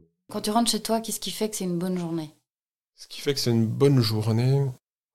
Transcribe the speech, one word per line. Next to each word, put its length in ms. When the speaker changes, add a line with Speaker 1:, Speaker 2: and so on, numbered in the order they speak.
Speaker 1:
Quand 100
tu 100
rentres 180
chez 140
toi, 180
qu'est-ce 180
qui 120
fait 180
que 60
c'est 80
une 160
bonne 180
journée ? 380
Speaker 2:
Ce 120
qui 140
fait 120
que 60
c'est 120
une 160
bonne 320
journée, 640